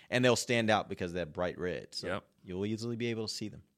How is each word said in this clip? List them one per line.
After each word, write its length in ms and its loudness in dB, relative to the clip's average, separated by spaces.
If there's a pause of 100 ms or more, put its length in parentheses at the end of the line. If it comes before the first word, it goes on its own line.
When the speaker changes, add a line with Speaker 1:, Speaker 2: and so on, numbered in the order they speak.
(100)
Speaker 1:
And 140 4
they'll 120 8
stand 340 2
out 180 4
because 220 -4
of 60 -4
that 160 -2
bright 260 -2
red. 320 -4
So 160 -8
Speaker 2:
Yep. 180 -4 (200)
Speaker 1:
you'll 220 -4
easily 300 -2
be 120 -2
able 180 -2
to 80 -4
see 140 -6
them. 140 -14 (160)